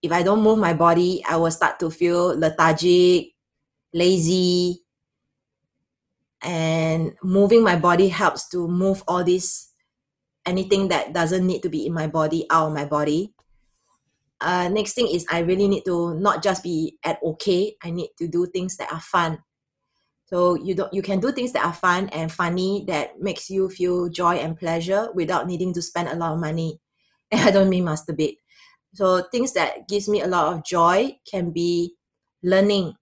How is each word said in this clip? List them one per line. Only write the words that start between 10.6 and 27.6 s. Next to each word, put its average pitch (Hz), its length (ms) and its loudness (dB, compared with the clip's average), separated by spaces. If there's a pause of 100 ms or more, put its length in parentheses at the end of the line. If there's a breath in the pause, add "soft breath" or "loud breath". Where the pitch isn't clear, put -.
that 156 240 -4
doesn't 180 340 0
need 180 160 -2
to 180 60 -2
be 147 180 -4
in 165 60 -4
my 156 140 -2
body, 156 440 -2
out 156 160 4
of 156 60 -4
my 147 120 -4
body. 151 480 -2 (1080)
Uh, 180 260 0
next 208 260 -2
thing 240 140 0
is 170 240 -2
I 165 80 0
really 185 300 2
need 196 160 0
to 170 300 -2
not 175 280 0
just 190 180 0
be 160 440 -4
at 165 180 -2
okay. 180 580 -2
I 170 100 -10
need 170 260 -8
to 170 100 -6
do 175 180 0
things 180 320 -6
that - 140 -10
are 160 80 -8
fun. 165 400 -2 (920)
So 180 220 2
you 185 180 -4
don't, 175 200 -4
you 196 80 -2
can 190 180 -2
do 254 120 0
things 247 220 -4
that - 100 0
are 165 100 0
fun 185 360 0
and 160 220 -6
funny 185 560 -2
that 151 340 -4
makes 175 280 -6
you 190 200 -2
feel 180 400 -2
joy 175 280 0
and 160 200 -6
pleasure 180 560 -2
without 175 340 -2
needing 180 260 -4
to 170 80 -4
spend 175 280 -6
a 147 60 -6
lot 165 180 -4
of 160 60 -4
money. 160 440 -4
<laughs> - 480 -18
And 233 100 2
I 214 100 6
don't 190 180 4